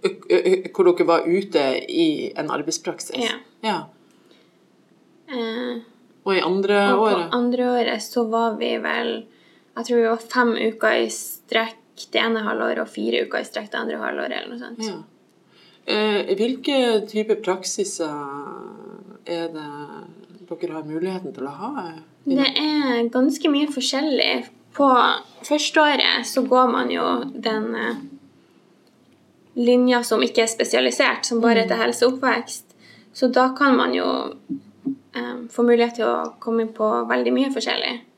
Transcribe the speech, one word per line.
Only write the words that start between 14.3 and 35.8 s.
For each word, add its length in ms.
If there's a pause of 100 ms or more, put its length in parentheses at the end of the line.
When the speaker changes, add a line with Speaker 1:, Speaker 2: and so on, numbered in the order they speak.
Speaker 2:
eller 240
noe 40
sånt. 200
Speaker 1:
Ja. 240 (840)
Eh, 500
hvilke 720
type 340
praksiser 640 (1200)
er 240
det 160 (840)
dere 240
har 140
muligheten 480
til 80
å 80
ha? 400 (340)
Speaker 2:
Det 220 (100)
er 520
ganske 420
mye 160
forskjellig. 800 (260)
På 140 (560)
første 380
året 440
så 220
går 240
man 180
jo 140 (320)
den, 400
eh, 200 (1600)
linja 480
som 200
ikke 220
er 60
spesialisert, 760
som 160
bare 140
Speaker 1:
Mm. 140
Speaker 2:
heter 140
helse 220
og 80
oppvekst. 500 (500)
Så 180
da 240
kan 200
man 180
jo, 420 (800)
eh, 220 (140)
få 160
mulighet 300